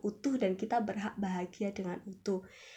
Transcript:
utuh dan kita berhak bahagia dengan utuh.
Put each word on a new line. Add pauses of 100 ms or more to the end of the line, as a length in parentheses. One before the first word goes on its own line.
utuh
dan
kita
berhak
bahagia
dengan
utuh. (360)